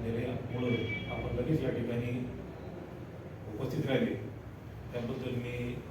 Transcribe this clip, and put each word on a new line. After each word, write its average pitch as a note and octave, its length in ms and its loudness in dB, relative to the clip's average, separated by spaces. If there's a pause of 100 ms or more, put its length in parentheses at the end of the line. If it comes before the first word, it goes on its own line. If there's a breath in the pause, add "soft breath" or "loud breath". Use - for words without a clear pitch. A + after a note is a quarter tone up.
दिल्यामुळं B2 680 2 (380)
आपण - 260 0
लगेच D3+ 260 4
या B2+ 60 4
ठिकाणी A#2 420 2 (1400)
उपस्थित C#3 320 0
राहिले, C3+ 280 6 (760)
त्याबद्दल B2 460 0
मी A#2+ 360 0 (180)